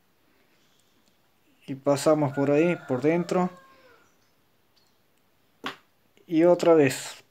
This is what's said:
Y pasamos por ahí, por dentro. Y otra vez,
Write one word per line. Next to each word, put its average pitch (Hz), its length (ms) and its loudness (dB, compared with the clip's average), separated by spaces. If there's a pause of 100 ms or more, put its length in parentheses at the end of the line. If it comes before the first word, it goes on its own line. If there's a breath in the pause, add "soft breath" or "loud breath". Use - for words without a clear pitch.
(1700)
Y 139 80 -10
pasamos 143 580 -2
por 139 180 -2
ahí, 160 260 0 (120)
por 127 120 -4
dentro. 175 480 -2 (2750 soft breath)
Y 160 180 0
otra 170 300 4
vez, - 560 0